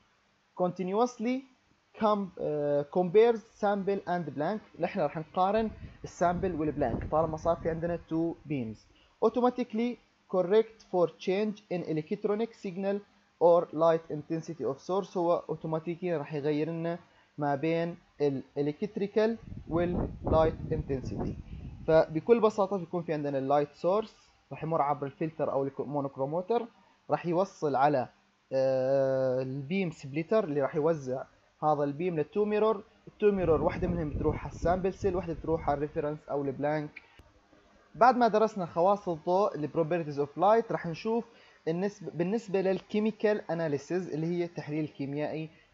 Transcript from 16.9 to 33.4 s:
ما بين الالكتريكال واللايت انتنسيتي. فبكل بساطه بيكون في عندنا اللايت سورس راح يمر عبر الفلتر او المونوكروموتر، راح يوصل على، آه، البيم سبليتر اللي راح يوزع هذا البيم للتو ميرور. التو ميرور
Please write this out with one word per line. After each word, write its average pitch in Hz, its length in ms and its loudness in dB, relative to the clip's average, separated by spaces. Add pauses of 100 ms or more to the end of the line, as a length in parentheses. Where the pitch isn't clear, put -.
ما 143 180 0
بين 165 420 -2 (240)
الالكتريكال 190 1160 -2 (320)
واللايت 160 840 0 (160)
انتنسيتي. 139 640 -6 (520)
فبكل 160 520 4
بساطه 202 380 2
بيكون 170 260 -6
في 165 100 -4
عندنا 143 240 -2
اللايت 143 360 2
سورس 202 420 -2 (360)
راح 139 120 -12
يمر 160 180 0
عبر 139 260 -2
الفلتر 156 440 -4
او 139 120 0 (160)
المونوكروموتر، 147 840 0 (440)
راح 147 160 2
يوصل 160 500 2
على، 131 320 4 (460)
آه، 131 880 2
البيم 143 500 -2
سبليتر 147 520 0
اللي 147 180 0
راح 131 140 -2
يوزع 143 480 0 (400)
هذا 151 200 2
البيم 151 320 -2
للتو 180 300 0
ميرور. 208 380 2 (240)
التو 208 240 2
ميرور 165 300 2